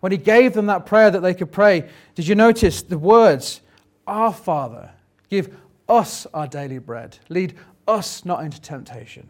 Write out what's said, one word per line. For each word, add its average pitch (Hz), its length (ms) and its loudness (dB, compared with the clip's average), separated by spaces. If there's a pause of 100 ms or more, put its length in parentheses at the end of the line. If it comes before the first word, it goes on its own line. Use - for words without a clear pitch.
When 185 100 -4
he 196 60 -2
gave 233 360 4
them 208 140 -2
that 196 180 -4
prayer 214 240 4
that 185 120 -2
they 185 120 0
could 180 180 -8
pray, 196 380 2 (240)
did 160 140 -8
you 202 80 0
notice 220 460 2
the 180 160 -8
words, 180 640 2 (440)
Our 214 280 -4
Father, 123 580 -8 (380)
give - 260 -6 (320)
us - 460 -2
our 151 140 -8
daily 135 320 -12
bread. 117 400 -18 (100)
Lead 180 260 -6 (320)
us - 380 -6
not 175 180 -6
into 151 180 -12
temptation. 123 680 -20